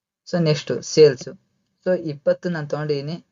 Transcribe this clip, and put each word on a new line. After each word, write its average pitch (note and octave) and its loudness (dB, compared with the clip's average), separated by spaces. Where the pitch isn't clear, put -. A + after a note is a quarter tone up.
So F3 -2
ನೆಕ್ಸ್ಟ್ D3 -2
ಸೇಲ್ಸ್. C#3+ 4
So F#3 0
ಇಪ್ಪತ್ತು E3+ -4
ನಾನು D#3 -6
ತಗೊಂಡಿದೀನಿ, D3 -6